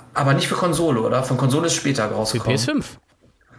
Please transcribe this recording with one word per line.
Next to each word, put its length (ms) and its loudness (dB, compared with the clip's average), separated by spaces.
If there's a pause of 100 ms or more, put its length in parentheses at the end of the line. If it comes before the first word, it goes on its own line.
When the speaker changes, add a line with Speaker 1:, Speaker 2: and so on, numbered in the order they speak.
(140)
Speaker 1:
aber 200 2
nicht 140 0
für 80 -2
Konsole, 460 0
oder? 220 0
Von 120 -2
Konsole 320 2
ist 80 0
später 320 -2
Speaker 2:
Für 80 -4
Speaker 1:
rausgekommen. 400 -2
Speaker 2:
P 60 0
S 20 -2
fünf. 360 -4 (600)